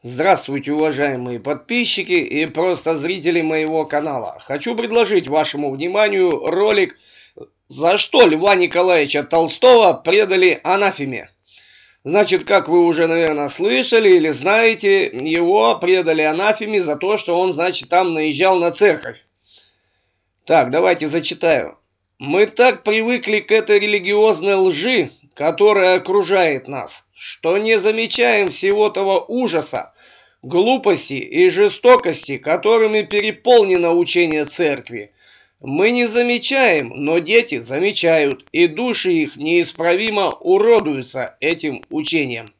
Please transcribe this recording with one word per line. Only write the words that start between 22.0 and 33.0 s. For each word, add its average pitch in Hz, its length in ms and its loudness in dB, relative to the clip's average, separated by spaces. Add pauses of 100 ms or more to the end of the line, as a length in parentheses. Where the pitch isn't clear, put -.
"Мы 170 260 0
так 240 380 0
привыкли 220 560 -2
к 202 120 -6
этой 214 280 2
религиозной 202 760 0
лжи, 190 540 0 (260)
которая 185 600 2
окружает 180 720 0
нас, 131 460 -12
что - 440 -4
не 220 220 0
замечаем 220 680 0
всего 208 400 0
того 196 360 -2
ужаса, 175 680 -6 (480)
глупости 185 720 0
и 170 360 2
жестокости, 190 880 2
которыми 214 640 0